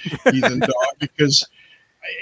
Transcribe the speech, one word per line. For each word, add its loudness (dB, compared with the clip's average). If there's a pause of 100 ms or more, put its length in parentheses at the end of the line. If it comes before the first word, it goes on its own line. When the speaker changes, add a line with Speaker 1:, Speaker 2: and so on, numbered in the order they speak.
Speaker 1:
<laughs> 2
Speaker 2:
Ethan 0
Dog, 0 (260)
because 0 (560)
I, -14 (140)